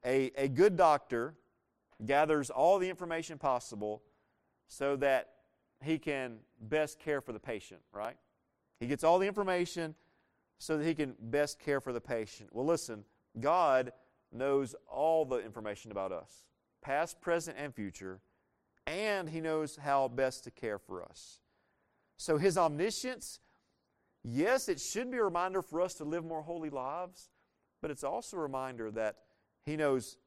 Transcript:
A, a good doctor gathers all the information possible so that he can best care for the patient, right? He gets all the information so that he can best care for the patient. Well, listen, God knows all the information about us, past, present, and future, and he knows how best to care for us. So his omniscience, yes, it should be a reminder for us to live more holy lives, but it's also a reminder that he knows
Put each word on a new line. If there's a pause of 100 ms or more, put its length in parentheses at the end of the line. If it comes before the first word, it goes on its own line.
A,
a
good
doctor (720)
gathers
all
the
information
possible (720)
so
that (540)
he
can (220)
best
care
for
the
patient, (120)
right? (600)
He
gets
all
the
information (640)
so
that
he
can
best
care
for
the
patient.
Well,
listen, (340)
God (400)
knows (140)
all
the
information
about
us, (340)
past,
present,
and
future, (680)
and
he
knows
how
best
to
care
for
us. (760)
So
his
omniscience, (840)
yes,
it
should
be
a
reminder
for
us
to
live
more
holy
lives, (500)
but
it's
also
a
reminder
that (500)
he
knows